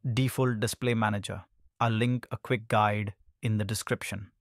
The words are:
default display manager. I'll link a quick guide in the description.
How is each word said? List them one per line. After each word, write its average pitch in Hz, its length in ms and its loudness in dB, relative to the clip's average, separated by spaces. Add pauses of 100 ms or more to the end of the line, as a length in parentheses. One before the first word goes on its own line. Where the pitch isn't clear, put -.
(120)
default 123 480 2
display 117 320 -2
manager. 104 500 -2 (380)
I'll 117 100 4
link 120 400 2
a - 60 -6
quick 113 320 -4
guide 104 460 2 (260)
in 110 160 0
the 107 80 0
description. 101 680 -6 (100)